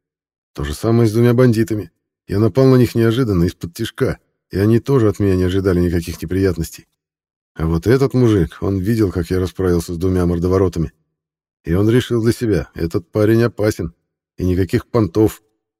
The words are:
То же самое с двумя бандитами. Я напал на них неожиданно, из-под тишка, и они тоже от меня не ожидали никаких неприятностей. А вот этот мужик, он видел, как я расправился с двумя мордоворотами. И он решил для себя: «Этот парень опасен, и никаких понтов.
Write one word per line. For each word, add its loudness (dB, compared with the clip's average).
То -8
же -8
самое 0
с -4
двумя 2
бандитами. 0
Я -2
напал 2
на 6
них 2
неожиданно, 0
из-под -6
тишка, -6
и -6
они 2
тоже 2
от -2
меня 2
не 0
ожидали 0
никаких -2
неприятностей. -4
А -4
вот -2
этот 2
мужик, 2
он -2
видел, 0
как -4
я -2
расправился -2
с -8
двумя 0
мордоворотами. 0
И -2
он 2
решил 0
для 2
себя: -2
«Этот -6
парень 2
опасен, -4
и -4
никаких -2
понтов. 0